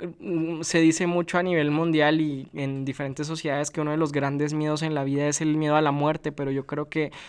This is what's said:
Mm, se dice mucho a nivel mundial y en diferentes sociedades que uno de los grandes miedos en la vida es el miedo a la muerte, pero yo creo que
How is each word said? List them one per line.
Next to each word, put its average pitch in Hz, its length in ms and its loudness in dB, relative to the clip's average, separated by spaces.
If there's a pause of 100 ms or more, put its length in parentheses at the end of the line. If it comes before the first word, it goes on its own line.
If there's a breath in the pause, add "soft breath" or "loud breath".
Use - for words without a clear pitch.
(200)
Mm, 165 440 -4
se 165 180 2
dice 160 260 6
mucho 175 300 0
a 180 60 4
nivel 160 280 2
mundial 156 480 4
y 143 340 -4
en 139 300 -4
diferentes 139 440 -6
sociedades 147 440 -2
que - 80 -4
uno 151 120 0
de 156 60 0
los 160 140 2
grandes 143 420 0
miedos 151 280 0
en 156 120 -2
la 139 120 0
vida 143 240 0
es 147 100 -2
el 156 160 2
miedo 151 220 2
a 156 40 6
la 147 100 4
muerte, 147 420 0
pero 139 180 -4
yo 135 140 -4
creo 147 240 -6
que 156 200 -2 (200 loud breath)